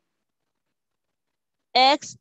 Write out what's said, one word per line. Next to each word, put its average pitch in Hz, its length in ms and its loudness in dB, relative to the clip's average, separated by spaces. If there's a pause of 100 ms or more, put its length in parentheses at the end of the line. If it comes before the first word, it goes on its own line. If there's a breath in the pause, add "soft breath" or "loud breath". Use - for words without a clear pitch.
(1800)
X 269 460 0